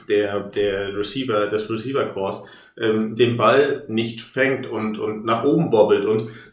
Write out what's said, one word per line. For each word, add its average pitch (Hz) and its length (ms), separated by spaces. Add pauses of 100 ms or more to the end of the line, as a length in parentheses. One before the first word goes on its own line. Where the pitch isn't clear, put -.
der, 101 320
der 98 560
Receiver, 104 500
des 107 220
Receiver-Cores, 110 760 (340)
ähm, 110 380
den 117 220
Ball 135 500
nicht 113 340
fängt 131 460
und, 107 320
und 107 260
nach 117 200
oben 156 240
bobbelt 107 360
und 110 240 (240)